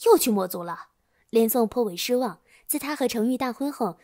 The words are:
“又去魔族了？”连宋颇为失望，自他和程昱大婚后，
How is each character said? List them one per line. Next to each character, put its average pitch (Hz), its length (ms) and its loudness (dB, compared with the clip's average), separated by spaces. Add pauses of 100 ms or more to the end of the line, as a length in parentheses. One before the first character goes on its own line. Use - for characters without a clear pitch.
“又 440 140 8
去 254 120 0
魔 196 160 0
族 180 160 -10
了？” 170 260 -10 (420)
连 226 180 4
宋 233 180 2
颇 240 180 -2
为 175 120 -4
失 247 200 -2
望， 247 240 -4 (260)
自 294 120 -4
他 285 160 -6
和 254 140 0
程 226 220 0
昱 254 80 -2
大 262 120 -4
婚 277 220 -6
后， 311 320 -4